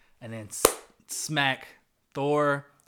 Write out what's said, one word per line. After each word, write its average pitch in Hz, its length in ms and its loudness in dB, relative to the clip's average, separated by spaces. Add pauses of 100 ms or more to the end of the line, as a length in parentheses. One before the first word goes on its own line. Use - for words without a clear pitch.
(200)
And 113 140 -10
then 110 160 -10
s-, - 160 -4 (420)
smack, 139 600 -2 (460)
Thor 143 520 2 (220)